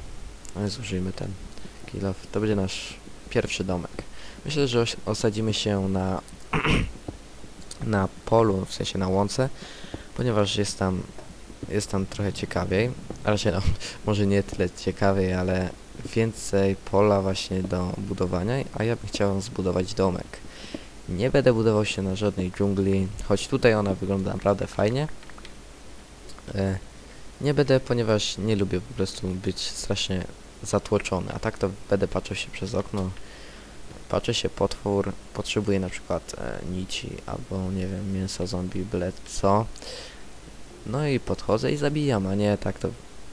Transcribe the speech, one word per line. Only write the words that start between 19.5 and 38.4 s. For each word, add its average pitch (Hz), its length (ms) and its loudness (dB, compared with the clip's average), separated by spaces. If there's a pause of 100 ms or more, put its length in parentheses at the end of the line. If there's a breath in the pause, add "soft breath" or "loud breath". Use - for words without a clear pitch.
domek. 95 440 0 (720 loud breath)
Nie 98 200 2
będę 127 240 6
budował 110 320 6
się - 160 -2
na 95 140 0
żadnej 95 360 0
dżungli, 98 560 4 (200)
choć - 200 2
tutaj 123 260 6
ona 101 220 4
wygląda 98 380 0
naprawdę 101 340 2
fajnie. 123 400 2 (1500)
E, 95 220 2 (640 loud breath)
nie 143 120 2
będę, 135 260 6
ponieważ 110 580 2
nie 107 180 4
lubię 95 260 2
po - 120 -10
prostu - 340 -2
być 92 320 -2
strasznie - 640 -2 (400)
zatłoczony, 101 720 0
a - 60 -4
tak - 180 -2
to 98 120 2 (200)
będę 98 180 4
patrzył 92 280 -2
się - 160 -6
przez - 220 -6
okno. 95 360 -2 (1000 loud breath)
Patrzę - 240 0
się, - 160 0
potwór, 98 640 0 (200)
potrzebuję 101 460 0
na 92 100 -2
przykład, - 480 -4
e, 57 220 -6 (120)
nici - 380 -4 (160)
albo, 95 460 -4
nie 92 160 -2
wiem, 98 260 -2
mięsa 95 320 -2